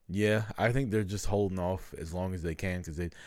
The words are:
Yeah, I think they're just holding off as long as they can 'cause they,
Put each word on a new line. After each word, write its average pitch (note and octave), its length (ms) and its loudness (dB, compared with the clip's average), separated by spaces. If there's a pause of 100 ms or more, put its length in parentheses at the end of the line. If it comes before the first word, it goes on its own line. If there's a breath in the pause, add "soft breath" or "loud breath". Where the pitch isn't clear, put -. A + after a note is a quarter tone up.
Yeah, G#2+ 360 4 (140)
I A2+ 140 4
think B2+ 180 2
they're G#2+ 140 2
just F#2+ 220 -2
holding G2+ 320 2
off F#2 400 -2
as D#2+ 160 -8
long F#2 200 -2
as E2+ 80 -6
they E2 120 -2
can F2+ 280 -2
'cause D#2+ 140 -8
they, E2+ 140 -2 (160 loud breath)